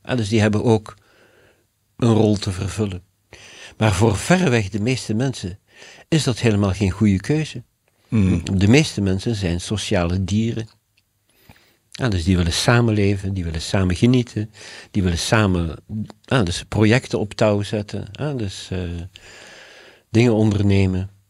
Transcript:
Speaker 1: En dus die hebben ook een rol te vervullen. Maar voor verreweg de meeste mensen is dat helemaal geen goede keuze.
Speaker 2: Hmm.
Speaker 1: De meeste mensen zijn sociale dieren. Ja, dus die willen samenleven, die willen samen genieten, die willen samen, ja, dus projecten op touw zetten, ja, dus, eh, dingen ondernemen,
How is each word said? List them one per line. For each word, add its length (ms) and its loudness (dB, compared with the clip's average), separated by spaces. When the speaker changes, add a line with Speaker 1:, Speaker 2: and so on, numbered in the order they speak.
Speaker 1:
En 160 -6
dus 120 -2
die 120 2
hebben 220 2
ook 340 0
een 160 2
rol 240 4
te 140 -6
vervullen. 520 -6
Maar 160 2
voor 240 2
verreweg 520 2
de 100 -6
meeste 340 -4
mensen 460 -4
is 160 0
dat 160 -2
helemaal 340 2
geen 180 0
goede 280 2
keuze. 440 -4
Speaker 2:
Hmm. 520 0
Speaker 1:
De 80 4
meeste 340 4
mensen 340 -2
zijn 260 -2
sociale 640 -2
dieren. 460 -4
Ja, 180 -4
dus 140 -2
die 140 2
willen 160 0
samenleven, 800 2
die 100 -4
willen 180 -6
samen 340 0
genieten, 560 0
die 120 -2
willen 140 0
samen, 640 0
ja, 220 0
dus 200 -4
projecten 560 2
op 140 -6
touw 280 2
zetten, 500 -8
ja, 220 -8
dus, 380 -8
eh, 80 -6
dingen 240 4
ondernemen, 760 2